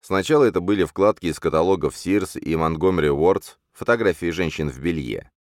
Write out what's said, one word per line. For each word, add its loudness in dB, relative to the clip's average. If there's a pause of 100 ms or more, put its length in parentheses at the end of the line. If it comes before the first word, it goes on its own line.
Сначала 2
это 2
были 2
вкладки 0
из -4
каталогов 0
Sears -2
и -4
Montgomery 0
Ward's, 0 (160)
фотографии 0
женщин -4
в -12
белье. -6 (180)